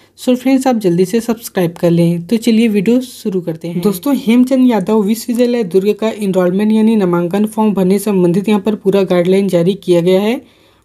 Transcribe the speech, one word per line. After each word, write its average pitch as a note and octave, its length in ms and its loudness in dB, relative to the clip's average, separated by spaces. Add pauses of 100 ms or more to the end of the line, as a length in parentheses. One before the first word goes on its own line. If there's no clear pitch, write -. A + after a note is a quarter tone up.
(180)
so B3+ 180 0
फ्रेंड्स, C4 300 0
आप B3+ 100 0
जल्दी F#3 280 0
से A#3 160 -2
सब्सक्राइब F#3+ 520 -4
कर F3 180 0
लें। E3+ 360 0
तो A#3 100 -2
चलिए A3+ 320 2
वीडियो G#3+ 320 2
शुरू F#3+ 400 -6
करते E3 280 -8
हैं। E3+ 120 -6
दोस्तों, G#3+ 360 -2
हेमचंद B3 540 2
यादव G#3+ 320 0
विश्वविद्यालय A#3 640 0
दुर्ग F#3+ 360 0
का A3 100 -2
एनरोलमेंट G3 640 0
यानी A3 240 2
नामांकन F3+ 500 0
फॉर्म G#3+ 280 -2
भरने F#3+ 240 2
संबंधित F#3+ 500 0
यहाँ G#3 120 2
पर G#3+ 140 -2
पूरा G3 280 0
गाइडलाइन F#3 460 0
जारी F3+ 260 0
किया F3 260 0
गया F#3 200 2
है। A3+ 200 -2 (440)